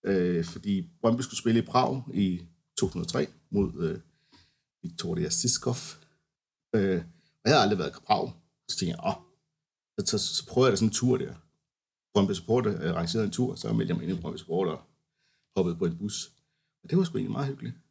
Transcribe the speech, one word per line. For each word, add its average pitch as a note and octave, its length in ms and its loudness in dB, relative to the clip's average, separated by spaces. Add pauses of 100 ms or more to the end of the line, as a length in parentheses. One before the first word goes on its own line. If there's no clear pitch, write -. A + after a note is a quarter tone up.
Øh, F2+ 400 2
fordi F#2+ 440 -4 (120)
Brøndby A#2 200 4
skulle - 180 -4
spille A#2 240 4
i - 20 -4
Prag B2+ 380 2 (100)
i F#2 240 2 (400)
to - 100 0
tusind E2+ 140 -4
og E2+ 60 -4
tre - 200 -2 (240)
mod, G2+ 200 2 (120)
øh, D#2+ 160 -2 (840)
Viktoria E2+ 460 -4
Žižkov. - 460 2 (1000)
Øh, F#2+ 260 2 (420)
og - 20 -4
jeg - 80 4
havde C#3 80 6
aldrig G2+ 180 2
været D2 100 -2
i - 160 -14
Prag. - 260 0 (380)
Så - 80 -4
tænkte E2+ 240 -2
jeg, F2+ 60 -2
"Åh." F#2+ 60 0 (880)
Så, D3 180 2
så, - 180 0
så - 120 -2
prøvede C3 200 4
jeg A#2+ 40 6
da G2+ 40 2
sådan A2 140 2
en - 40 -4
tur B2 240 2
der. - 160 -6 (800)
Brøndby G2+ 180 4
Support, A2+ 340 0
øh, E2+ 240 -2
arrangerede E2+ 360 0
en G2+ 60 -2
tur, - 240 -2
så - 180 -4
meldte A2 180 0
jeg E2+ 100 -2
mig D#2+ 80 -6
ind F2+ 80 -2
i E2+ 40 -8
Brøndby E2 160 -8
Support F2+ 300 -2
og D#2 120 -4 (760)
hoppede F2 200 0
på F2 100 -2
en E2+ 120 -2
bus. G2+ 340 -8 (520)
Og - 60 -20
det E3+ 80 2
var F#3+ 60 4
sgu - 140 -4
egentlig - 140 -4
meget C#3+ 160 -2
hyggeligt. A#2+ 280 -8 (160)